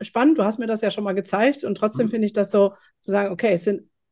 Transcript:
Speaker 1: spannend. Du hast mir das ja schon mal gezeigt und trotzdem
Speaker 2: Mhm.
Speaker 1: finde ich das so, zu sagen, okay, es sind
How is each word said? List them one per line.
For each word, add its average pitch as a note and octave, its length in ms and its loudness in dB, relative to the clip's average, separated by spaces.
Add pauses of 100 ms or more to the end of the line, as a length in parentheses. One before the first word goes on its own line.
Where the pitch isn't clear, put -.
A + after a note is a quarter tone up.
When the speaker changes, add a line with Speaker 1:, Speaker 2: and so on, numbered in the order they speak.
Speaker 1:
spannend. C#4+ 360 2
Du G#3 60 2
hast G#3+ 140 -2
mir A#3 80 -4
das A3 160 -2
ja G#3 80 0
schon G#3 140 -6
mal G3 100 -2
gezeigt G3+ 500 0
und G3 120 -4
trotzdem A3 300 0
Speaker 2:
Mhm. G#3+ 40 -2
Speaker 1:
finde A3 160 0
ich G3+ 60 -2
das G3+ 200 0
so, G3+ 220 4 (260)
zu - 100 -10
sagen, G3 220 0
okay, G3+ 220 0
es E3+ 100 -2
sind G3+ 240 -4 (240)